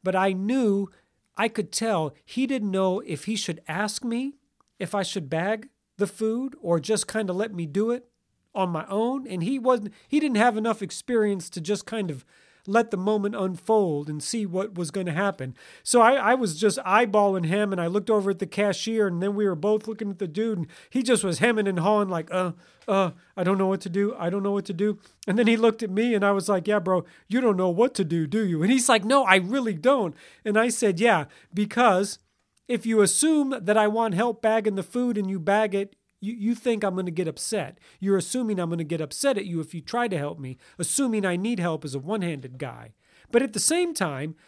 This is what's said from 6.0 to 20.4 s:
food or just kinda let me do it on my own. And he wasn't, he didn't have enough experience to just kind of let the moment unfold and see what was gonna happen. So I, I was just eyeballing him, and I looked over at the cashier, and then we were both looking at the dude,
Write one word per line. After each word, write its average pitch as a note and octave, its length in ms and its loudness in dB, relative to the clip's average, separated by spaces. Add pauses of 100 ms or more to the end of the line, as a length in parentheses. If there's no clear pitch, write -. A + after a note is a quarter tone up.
food A3+ 540 -4
or E3+ 200 0
just G#3 280 -2
kinda A3 240 -4
let G#3 220 -4
me E3+ 120 -4
do G3 240 0
it A#3+ 180 -6 (460)
on F#3 160 0
my D#3+ 160 -4
own. A#3+ 400 -2
And F#3 160 -4
he C4 160 -2
wasn't, A#3 340 0 (160)
he D4 120 2
didn't C4+ 180 0
have A3+ 180 4
enough A3 260 -2
experience G#3 680 -2
to F3+ 100 -8
just F3+ 260 -4
kind G#3 240 -4
of C3 140 -10 (440)
let A3+ 220 2
the G3+ 60 -2
moment G3+ 400 0
unfold F#3 720 0
and D3+ 140 -6
see A3+ 220 -4
what F#3+ 300 -4
was E3+ 160 -4
gonna F3+ 220 -4
happen. E3 420 -2 (280)
So - 180 4
I, A#3 140 8
I A#3+ 200 4
was G#3 240 -2
just G3+ 200 2
eyeballing G3+ 680 4
him, G3+ 240 0
and F#3 100 -2
I E3+ 60 0
looked G3 240 -2
over G3+ 200 2
at F#3+ 100 -2
the G3 60 -2
cashier, G#3 600 0
and F3 160 -2
then G3+ 140 -2
we G#3 100 2
were F#3 80 2
both G#3+ 320 0
looking G#3+ 240 -6
at F3+ 80 -10
the G3+ 80 -4
dude, G#3 320 -2